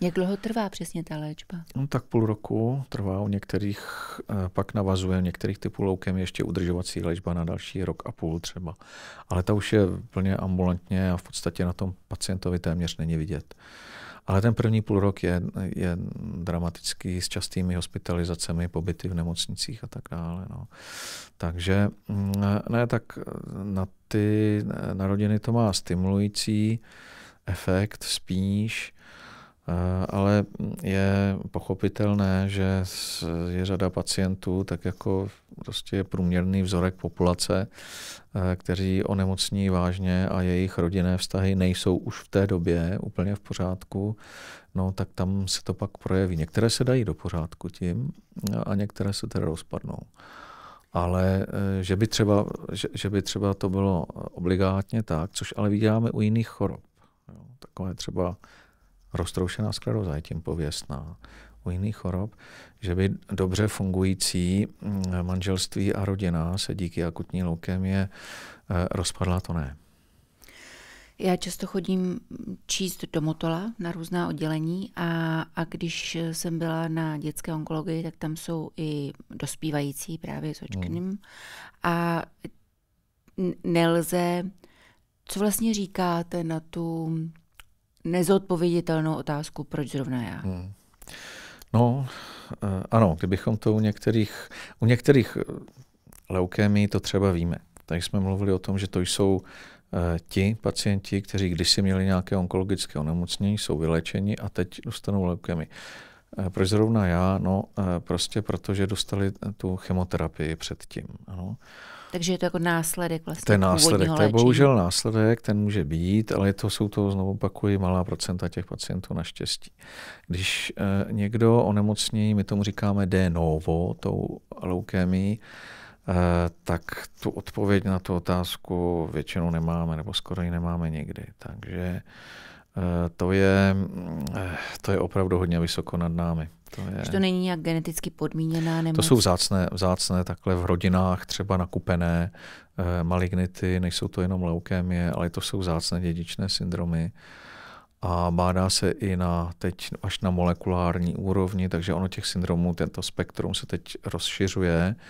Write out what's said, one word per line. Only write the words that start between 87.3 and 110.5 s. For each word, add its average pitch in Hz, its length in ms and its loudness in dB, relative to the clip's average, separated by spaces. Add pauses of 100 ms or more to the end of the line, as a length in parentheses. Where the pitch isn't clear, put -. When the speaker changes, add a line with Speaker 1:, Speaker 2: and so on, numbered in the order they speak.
Speaker 1:
nezodpověditelnou 170 1120 2
otázku, 151 500 -4
proč 147 260 -4
zrovna 127 320 -2
já? - 140 -6
Speaker 2:
Hmm. 95 360 -6 (1000)
No, 120 340 4 (460)
eh, 95 380 -2
ano, 107 280 8
kdybychom 101 380 0
to 110 160 2
u 110 80 4
některých, 107 680 0 (320)
u 110 60 4
některých, 123 540 6
eh, - 120 -4 (800)
leukémií 101 580 4
to 98 120 0
třeba 98 320 2
víme. 85 240 0 (300)
Tady 82 160 -2
jsme - 180 -2
mluvili 98 320 0
o 92 60 2
tom, 95 200 -2
že 98 100 -2
to 92 120 0
jsou, 95 400 2 (520)
eh, 85 260 0 (100)
ti 98 320 2
pacienti, 98 640 0
kteří 98 260 -2
kdysi 87 340 2
měli 95 220 2
nějaké 95 320 0
onkologické 92 640 -2
onemocnění, 87 600 0
jsou 78 200 -2
vylečeni 82 580 0
a - 120 -8
teď - 360 -4
dostanou 101 400 -2
leukémii. 85 440 -2 (680)
Eh, 95 120 -2
proč 95 180 2
zrovna 107 380 6
já? 92 320 4
No, 95 260 2 (140)
eh, 104 40 0 (180)
prostě 90 420 -2
protože 98 440 -2
dostali, 98 400 -2 (220)
eh, 101 40 -4
tu 92 240 -4
chemoterapii 82 800 -2